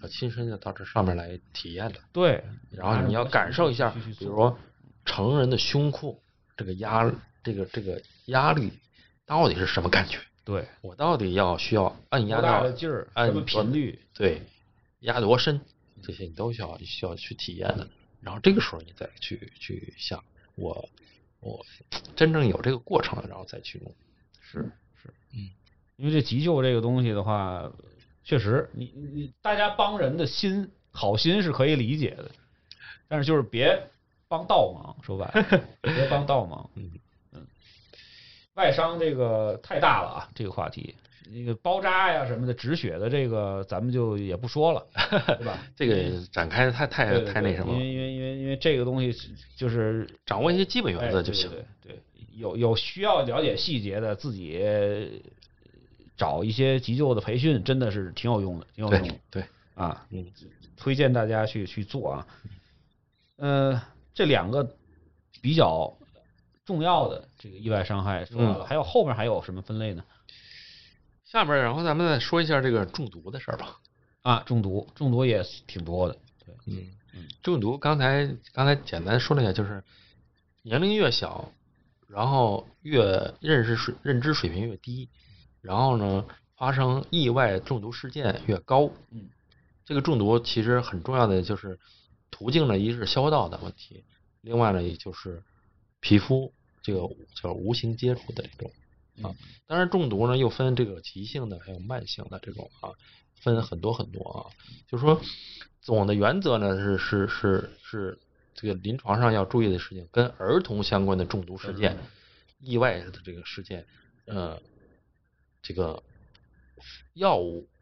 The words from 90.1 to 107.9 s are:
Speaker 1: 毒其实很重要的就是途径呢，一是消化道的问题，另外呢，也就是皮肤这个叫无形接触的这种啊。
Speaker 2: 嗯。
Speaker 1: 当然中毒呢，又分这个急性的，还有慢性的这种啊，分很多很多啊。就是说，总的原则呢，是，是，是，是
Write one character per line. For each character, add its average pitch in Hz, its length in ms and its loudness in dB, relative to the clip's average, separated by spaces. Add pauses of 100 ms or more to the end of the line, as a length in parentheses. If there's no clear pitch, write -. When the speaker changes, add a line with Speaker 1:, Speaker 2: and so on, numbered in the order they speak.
Speaker 1:
毒 107 220 6
其 117 240 0
实 123 160 4
很 101 240 -6
重 131 120 -2
要 120 120 6
的 95 140 4
就 101 120 -4
是 95 240 -10 (540)
途 110 180 -6
径 151 160 4
呢， 110 100 4
一 104 160 2
是 117 140 -6
消 123 160 0
化 147 80 2
道 123 180 2
的 85 140 -10
问 90 120 -10
题， - 280 -20 (380)
另 117 180 -2
外 110 140 6
呢， 90 100 0
也 85 140 -4
就 92 160 -12
是 87 280 -12 (600)
皮 - 180 6
肤 131 340 2 (300)
这 107 100 -4
个 92 100 -2 (380)
叫 87 120 -4
无 90 200 -2
形 113 240 -2
接 123 200 0
触 - 160 -12
的 - 100 -10
这 - 60 -16 (100)
种 120 100 -10 (540)
啊。 101 80 -8
Speaker 2:
嗯。 92 60 -12 (300)
Speaker 1:
当 160 120 0
然 180 100 4
中 175 200 2
毒 107 180 2
呢， 123 100 4
又 127 140 4
分 131 240 0
这 123 100 2
个 95 160 -6
急 - 240 -14
性 120 240 -8
的， 95 120 -8
还 98 120 -14
有 92 60 -12
慢 113 280 -8
性 - 220 -10
的 - 120 -14
这 - 100 -14
种 - 180 -14 (120)
啊， 98 100 -12 (460)
分 117 260 2
很 87 180 -8
多 107 120 0
很 101 180 -6
多 - 180 -12
啊。 - 220 -12 (380)
就 123 100 -4
是 123 60 -2
说， 156 160 6 (600)
总 110 280 2
的 104 60 2
原 110 260 4
则 135 180 2
呢， 101 180 2
是， 98 220 0
是， 98 300 2
是， - 540 0
是 98 360 -8 (340)